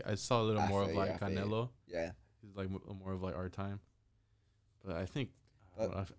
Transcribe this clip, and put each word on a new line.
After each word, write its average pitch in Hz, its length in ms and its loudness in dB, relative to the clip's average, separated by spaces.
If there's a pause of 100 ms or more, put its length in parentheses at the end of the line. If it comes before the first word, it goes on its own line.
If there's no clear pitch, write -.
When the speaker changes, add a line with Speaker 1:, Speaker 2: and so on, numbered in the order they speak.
Speaker 1:
I 104 80 0
saw 117 280 2
a - 20 4
little 107 180 4
Speaker 2:
I 101 60 4
Speaker 1:
more 98 140 4
of, 98 60 2
Speaker 2:
feel 82 80 2
Speaker 1:
like, 95 120 4
Speaker 2:
you, - 60 0
I 90 40 -4
feel 98 120 0
you. 95 140 2
Speaker 1:
Canelo. 110 240 0 (180)
Speaker 2:
Yeah. 85 260 -2 (300)
Speaker 1:
He's, 101 140 -16
like, 98 100 -2
m-, 95 320 -6
more 95 140 -4
of, 92 100 -2
like, 92 140 -2
our 92 120 -2
time. 98 320 -4 (1040)
But 92 120 -4
I 92 100 -2
think, 131 240 -2 (440)
I - 40 -14
Speaker 2:
But 110 60 0
Speaker 1:
don't 101 80 0
know, - 60 -2
I 98 40 -2
f-, 92 160 -6